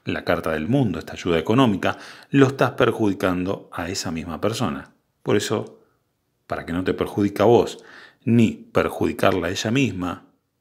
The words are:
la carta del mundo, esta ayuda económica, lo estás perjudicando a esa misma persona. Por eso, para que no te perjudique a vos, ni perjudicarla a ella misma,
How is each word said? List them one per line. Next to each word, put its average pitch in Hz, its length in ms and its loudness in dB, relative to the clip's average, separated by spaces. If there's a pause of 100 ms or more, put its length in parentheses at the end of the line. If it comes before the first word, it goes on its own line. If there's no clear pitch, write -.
la 80 180 -4
carta 82 300 0
del 78 140 -2
mundo, 113 300 2
esta - 160 -12
ayuda 85 240 0
económica, 101 600 2 (320)
lo 139 160 6
estás 131 240 0
perjudicando 98 1000 0
a 85 180 -8
esa 95 200 -8
misma 80 320 -8
persona. 107 540 -4 (260)
Por 117 160 0
eso, - 460 -4 (640)
para 78 180 -8
que 82 80 -6
no 90 100 -2
te 90 120 0
perjudique 101 480 0
a - 20 6
vos, 110 380 4 (400)
ni 117 300 4
perjudicarla 82 920 -2
a 87 40 -4
ella 107 180 -4
misma, 95 560 -2 (360)